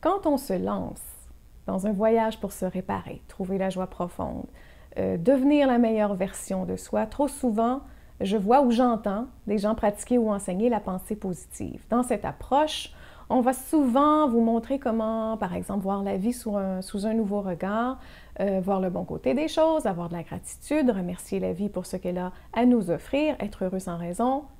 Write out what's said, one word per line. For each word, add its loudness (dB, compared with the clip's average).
Quand 2
on 4
se -2
lance -4
dans -2
un 2
voyage 2
pour -6
se -6
réparer, -6
trouver -4
la 0
joie -4
profonde, -6
euh, 0
devenir 6
la 4
meilleure 4
version -4
de -4
soi, -2
trop 0
souvent, 0
je 0
vois 6
ou 6
j'entends 2
des 0
gens 0
pratiquer 2
ou 2
enseigner 0
la 2
pensée -6
positive. -8
Dans 4
cette -2
approche, 0
on 4
va 4
souvent 4
vous 4
montrer 0
comment, -2
par -4
exemple, -4
voir -2
la -2
vie 0
sous -4
un, -2
sous -4
un 0
nouveau 0
regard, -2
euh, 2
voir 2
le 0
bon -4
côté -2
des 0
choses, 2
avoir -2
de -8
la -6
gratitude, -2
remercier -4
la -2
vie -4
pour -6
ce -8
qu'elle -4
a -6
à 2
nous 4
offrir, 0
être -6
heureux -2
sans -8
raison -2